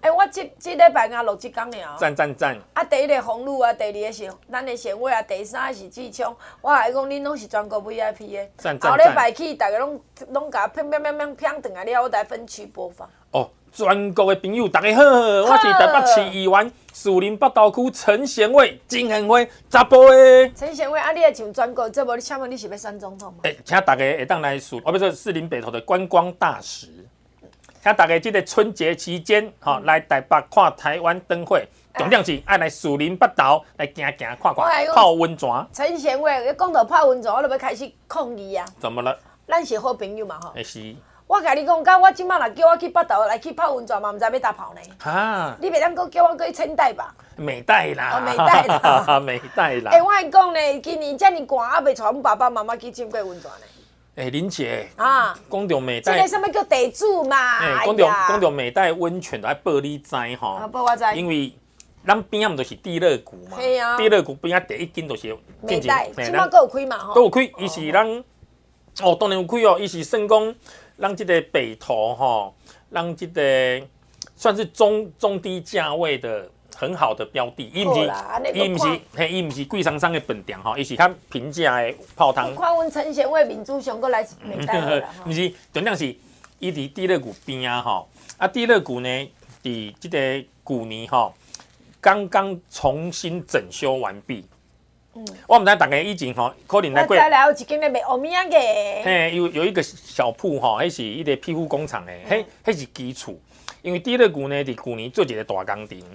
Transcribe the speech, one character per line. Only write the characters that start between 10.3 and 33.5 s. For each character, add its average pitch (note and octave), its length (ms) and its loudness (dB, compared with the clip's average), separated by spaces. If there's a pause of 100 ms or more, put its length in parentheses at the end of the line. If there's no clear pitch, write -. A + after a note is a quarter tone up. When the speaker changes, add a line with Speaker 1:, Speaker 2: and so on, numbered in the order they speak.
Speaker 1:
拢 C#4 200 -6
甲 G#3+ 180 -4
拼 D4 220 -8
拼 D4 120 -2
拼 D4 160 -6
拼 D4 180 -8
拼 D4+ 120 -6 (120)
转 A3+ 140 -12
来 F#3 100 -12
了， A#3+ 180 0
我 B3+ 60 -2
来 G#3+ 160 -2
分 A3+ 220 -14
区 G#3+ 180 -18
播 F#3 240 -14
放。 - 180 -20 (260)
Speaker 2:
哦， C3 180 -2 (200)
全 G3 440 0
国 G3 200 4
的 F#3+ 60 -8
朋 F#3+ 140 -6
友， A#3 120 -2
大 E3 140 2
家 G#3+ 140 2
好， C4 100 10
Speaker 1:
好。 A#3 480 6
Speaker 2:
我 - 60 8
是 G#4 160 4
台 F4+ 140 8
北 C#4 180 4
市 A3+ 240 6
议 F#3+ 140 -4
员、 G3+ 280 4 (220)
树 F#3+ 260 2
林 G#3 160 -2
北 C4+ 140 2
投 G#3+ 200 6
区 B3 200 -2
陈 - 360 0
贤 G#3+ 280 0
伟， G#3+ 340 6
真 A#3+ 180 -2
贤 G#3+ 220 -2
惠， A#3+ 180 6 (220)
查 B3 160 6
甫 B3+ 240 12
的。 C4 480 10
Speaker 1:
陈 D4+ 180 -8
贤 C#4+ 160 -4
伟， D4+ 80 -2
啊， D4 140 -2
你 E4 80 -2
会 D#4+ 140 4
上 G#3+ 180 -12
全 B3 220 -2
国 A3+ 160 -4
节 C4+ 120 -4
目， A#3+ 140 -4
你 A#3+ 60 -10
请 C4+ 180 -10
问 B3+ 100 -10
你 C4 60 -10
是 G#3+ 100 -14
要 G3 80 -12
选 G#3 240 -14
总 G3 200 -16
统 G3 160 -18
吗？ E3+ 80 -20
Speaker 2:
哎， D#3 200 -6
请 F3 200 2
大 C#3+ 120 4
家 C3 40 -6
会 C3+ 260 0
当 E3 160 -2
来 C#3 180 -2
树， B2 240 -10
哦， D#3 80 -2
不 F3+ 80 0
是， F#3 140 0
士 F#3 200 -8
林 D#3+ 140 -6
北 C#3+ 140 -6
投 A2+ 100 -10
的 A#2 120 -8
观 F#3 260 -2
光 F3 240 2
大 D#3 300 -2
使， - 240 -16 (960)
请 G#3 100 2
大 - 140 6
家 E3 120 2
这 A3 140 -4
个 G3 100 2
春 G#3 300 0
节 E3 240 -2
期 F3 240 -10
间， G#3 400 0
哈， C#3+ 180 0
Speaker 1:
嗯。 C3 60 -10
Speaker 2:
来 D#3 160 4
台 C#3 220 -2
北 D3 280 2
看 F3 240 4
台 D3+ 260 -4
湾 E3+ 280 0
灯 F3 160 -4
会， D#3+ 240 0 (280)
重 B3+ 120 -2
点 G#3 160 4
是 C#3 220 -4
爱 G3 100 4
来 E3 140 0
树 D3 260 -4
林 D#3 180 -2
北 - 220 4
投 D3 260 4 (140)